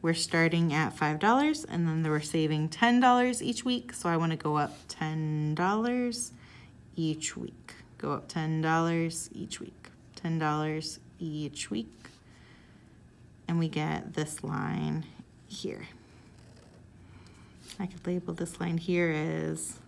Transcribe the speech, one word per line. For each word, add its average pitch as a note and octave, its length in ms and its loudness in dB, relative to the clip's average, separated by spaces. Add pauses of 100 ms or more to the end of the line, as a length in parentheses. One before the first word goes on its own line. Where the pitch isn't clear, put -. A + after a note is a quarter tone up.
We're E3 120 4
starting E3 580 4
at D3+ 200 2
five D#3 280 0
dollars, C#4+ 440 4
and E3+ 220 -2
then D#3+ 160 2
we're D3+ 180 2
saving D#3 500 0
ten A#3+ 300 6
dollars B3 420 6
each A#3+ 220 -2
week, B3 280 -2
so - 160 -4
I E3+ 80 2
wanna D#3+ 200 2
go D3+ 200 0
up D3 200 0 (120)
ten D3+ 680 -2
dollars A#3 800 0 (640)
each D#3 400 -2
week. - 380 -12 (240)
Go C#3+ 140 -4
up - 140 -6
ten D#3+ 340 -2
dollars E3 720 0
each - 280 -10
week, - 300 -16 (260)
ten E3 220 -2
dollars D#3 600 -2 (220)
each D3+ 500 -6
week. A3 220 -4 (1500)
And E3 120 2
we E3 100 4
get D#3 460 -2
this D#3 280 -4
line D#3 600 -2 (420)
here. - 400 -8 (1900)
I G3 80 -4
could - 180 -12
label F3 300 -2
this E3+ 240 -6
line E3+ 200 -2
here F3 320 2
as D#3 680 -4 (120)